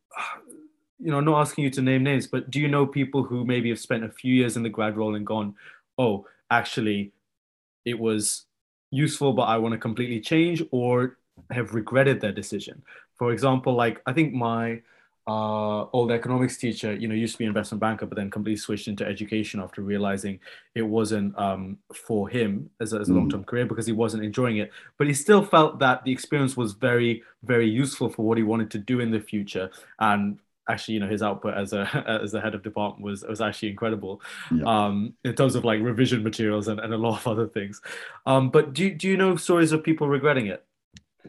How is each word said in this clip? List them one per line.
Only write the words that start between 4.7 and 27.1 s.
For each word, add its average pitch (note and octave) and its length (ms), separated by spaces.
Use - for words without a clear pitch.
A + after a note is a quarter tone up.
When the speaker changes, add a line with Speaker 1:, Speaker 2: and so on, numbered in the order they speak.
Speaker 1:
role G#2+ 200
and G#2 100
gone, G#2 280
"Oh, A2 280
actually, G#2+ 640
it A#2+ 140
was A2 480
useful, C#3 420
but A#2+ 100
I A2 160
wanna A2+ 200
completely A#2+ 420
change," E3 500
or B2 480
have A2+ 240
regretted B2 460
their G2+ 120
decision? G2+ 500
For A#2+ 160
example, C3 420
like, A#2 320
I B2+ 60
think D3+ 200
my, A#2 480
uh, G#2+ 640
old A#2+ 220
economics B2 440
teacher, A2 380
you A2 140
know, A2 60
used A2 200
to - 40
be A#2+ 60
an A2 40
investment G#2 320
banker, A2 260
but G2+ 100
then G2 140
completely G#2+ 260
switched G#2 320
into G#2 180
education G#2 540
after F#2 220
realizing G2 560
it A2+ 80
wasn't, G#2+ 560
um, G2 400
for G#2 340
him A#2 420
as A2 120
a, A2 60
as G#2 100
a F#2 40
Speaker 2:
Mm. F#2 40
Speaker 1:
long-term A2 280
career A#2+ 220
because G#2 200
he A2+ 60
wasn't G#2+ 320
enjoying A2+ 340
it. G2+ 120
But C#3+ 80
he C#3+ 80
still G3+ 300
felt D#3 340
that B2+ 260
the C3 80
experience C3+ 440
was A#2 160
very, A#2+ 500